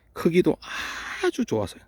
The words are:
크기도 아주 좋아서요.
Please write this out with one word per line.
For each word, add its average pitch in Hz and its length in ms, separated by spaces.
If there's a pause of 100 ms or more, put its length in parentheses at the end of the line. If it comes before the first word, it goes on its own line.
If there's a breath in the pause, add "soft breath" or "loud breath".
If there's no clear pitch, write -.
(120 soft breath)
크기도 165 440 (640 loud breath)
아주 349 220
좋아서요. - 420